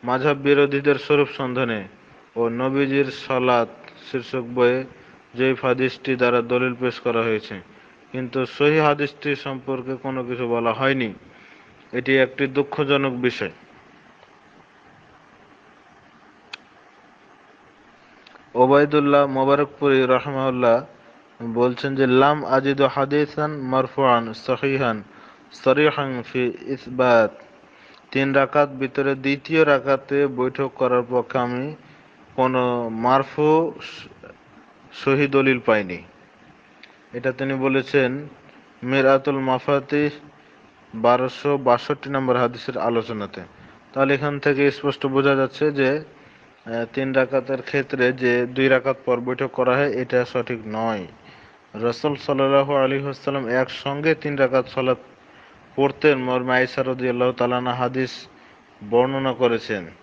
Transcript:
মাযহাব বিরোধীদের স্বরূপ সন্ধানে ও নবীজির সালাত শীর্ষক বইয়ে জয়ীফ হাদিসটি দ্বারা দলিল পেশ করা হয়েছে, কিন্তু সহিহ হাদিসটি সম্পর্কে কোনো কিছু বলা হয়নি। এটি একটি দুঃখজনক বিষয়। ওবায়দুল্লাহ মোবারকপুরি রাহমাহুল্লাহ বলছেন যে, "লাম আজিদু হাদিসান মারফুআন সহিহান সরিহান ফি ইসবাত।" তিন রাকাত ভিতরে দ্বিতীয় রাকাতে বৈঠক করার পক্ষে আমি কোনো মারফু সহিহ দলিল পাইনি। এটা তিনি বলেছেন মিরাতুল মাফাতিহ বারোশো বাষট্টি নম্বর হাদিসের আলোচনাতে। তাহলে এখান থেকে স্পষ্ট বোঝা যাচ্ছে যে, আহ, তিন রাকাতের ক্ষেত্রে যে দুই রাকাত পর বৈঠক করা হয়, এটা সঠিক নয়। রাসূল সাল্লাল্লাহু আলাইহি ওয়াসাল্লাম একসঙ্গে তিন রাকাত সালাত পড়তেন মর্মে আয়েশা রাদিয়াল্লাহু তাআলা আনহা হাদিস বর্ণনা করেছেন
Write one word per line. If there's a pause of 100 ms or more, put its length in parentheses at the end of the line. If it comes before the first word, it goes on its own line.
মাযহাব
বিরোধীদের
স্বরূপ
সন্ধানে (480)
ও
নবীজির
সালাত (440)
শীর্ষক
বইয়ে (540)
জয়ীফ
হাদিসটি
দ্বারা
দলিল
পেশ
করা
হয়েছে, (500)
কিন্তু
সহিহ
হাদিসটি
সম্পর্কে
কোনো
কিছু
বলা
হয়নি। (800)
এটি
একটি
দুঃখজনক
বিষয়। (4000)
ওবায়দুল্লাহ
মোবারকপুরি
রাহমাহুল্লাহ (680)
বলছেন
যে,
"লাম
আজিদু
হাদিসান
মারফুআন
সহিহান (480)
সরিহান
ফি (140)
ইসবাত।" (800)
তিন
রাকাত
ভিতরে
দ্বিতীয়
রাকাতে
বৈঠক
করার
পক্ষে
আমি (600)
কোনো
মারফু (1200)
সহিহ
দলিল
পাইনি। (1160)
এটা
তিনি
বলেছেন (560)
মিরাতুল
মাফাতিহ (880)
বারোশো
বাষট্টি
নম্বর
হাদিসের
আলোচনাতে। (520)
তাহলে
এখান
থেকে
স্পষ্ট
বোঝা
যাচ্ছে
যে,
আহ,
তিন
রাকাতের
ক্ষেত্রে
যে
দুই
রাকাত
পর
বৈঠক
করা
হয়,
এটা
সঠিক
নয়। (640)
রাসূল
সাল্লাল্লাহু
আলাইহি
ওয়াসাল্লাম
একসঙ্গে
তিন
রাকাত
সালাত (800)
পড়তেন
মর্মে
আয়েশা
রাদিয়াল্লাহু
তাআলা
আনহা
হাদিস (600)
বর্ণনা
করেছেন (200)